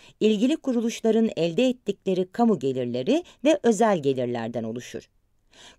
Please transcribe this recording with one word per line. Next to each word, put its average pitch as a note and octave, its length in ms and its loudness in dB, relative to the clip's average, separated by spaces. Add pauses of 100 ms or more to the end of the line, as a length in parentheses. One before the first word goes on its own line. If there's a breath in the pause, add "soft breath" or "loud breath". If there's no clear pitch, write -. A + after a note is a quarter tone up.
(200 soft breath)
ilgili A3 360 2
kuruluşların A3+ 800 0
elde E3+ 320 0
ettikleri F#3+ 640 -4
kamu A3+ 260 2
gelirleri C3 680 -2 (200 soft breath)
ve D#4 180 4
özel G#3+ 360 2
gelirlerden A#2+ 680 -2
oluşur. A#2 440 -10 (720 loud breath)